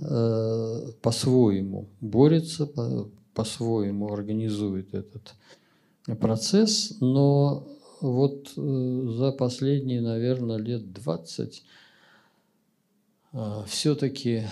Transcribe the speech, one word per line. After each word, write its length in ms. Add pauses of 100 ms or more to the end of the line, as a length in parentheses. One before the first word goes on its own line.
э, 920 (100)
по-своему 840 (120)
борется, 640
по-, 440 (240)
по-своему 800
организует 800
этот 400 (840)
процесс. 800
Но 640 (340)
вот, 560
э, 640
за 140
последние, 680
наверное, 560
лет 360
двадцать 720 (1700)
А, 280
все-таки 840